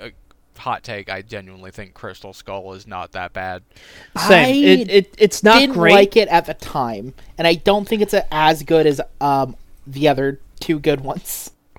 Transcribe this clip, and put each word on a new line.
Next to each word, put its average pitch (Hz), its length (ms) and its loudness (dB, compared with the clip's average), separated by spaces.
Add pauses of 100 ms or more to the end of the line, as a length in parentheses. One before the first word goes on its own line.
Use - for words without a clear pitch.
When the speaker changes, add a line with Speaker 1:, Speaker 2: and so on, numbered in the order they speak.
Speaker 1:
uh, 120 80 -16 (500)
hot 120 240 -8
take, 101 280 -12
I 98 120 -10
genuinely 95 480 -18
think 98 240 -18
Crystal 95 380 -18
Skull 95 420 -14
is 95 120 -20
not 90 260 -12
that 90 200 -10
bad. 92 300 -10 (560)
Speaker 2:
Same. 262 460 2
Speaker 3:
I 285 40 6
Speaker 2:
It, 247 220 4
it, 196 280 2
it's 208 240 2
not 220 160 8
Speaker 3:
didn't 269 180 2
Speaker 2:
great. 170 160 4
Speaker 3:
like 202 240 6
it 214 120 2
at 165 180 2
the 156 80 -8
time, 120 600 -8 (220)
and 165 100 -2
I 170 80 4
don't 202 340 0
think 220 140 -2
it's 208 120 -4
a, 196 180 0
as 156 300 2
good 156 240 2
as, 147 140 0 (200)
um, 139 360 -2 (300)
the 139 220 0
other 139 320 -2 (200)
two 160 180 -4
good 143 240 -2
ones. - 480 -12 (280)